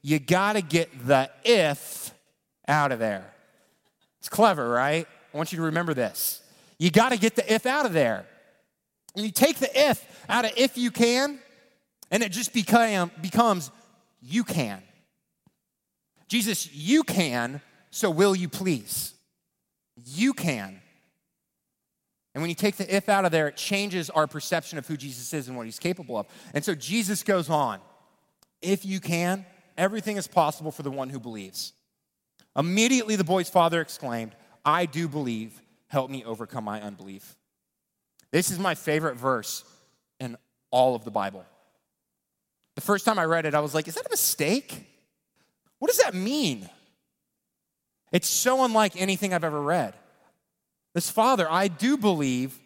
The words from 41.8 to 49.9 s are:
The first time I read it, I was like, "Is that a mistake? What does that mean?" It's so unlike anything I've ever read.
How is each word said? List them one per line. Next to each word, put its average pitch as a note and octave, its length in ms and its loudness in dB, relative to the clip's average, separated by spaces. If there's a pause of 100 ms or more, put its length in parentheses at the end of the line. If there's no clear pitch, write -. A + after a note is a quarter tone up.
The - 80 -10
first G3+ 240 0
time G#3+ 140 4
I E3 60 2
read D#3+ 200 0
it, D3 80 0
I D3+ 60 4
was D3 160 -4
like, D#3 120 -2
"Is E3 60 -12
that A4+ 140 -8
a - 20 -10
mistake? - 800 -2 (880)
What D#4 120 0
does B4 100 2
that A3 160 4
mean?" F#3 520 -2 (1400)
It's F3 160 2
so C4 360 2
unlike A3 320 4
anything F#3+ 400 -2
I've E3 80 0
ever D3+ 180 -2
read. C#3+ 320 0 (1000)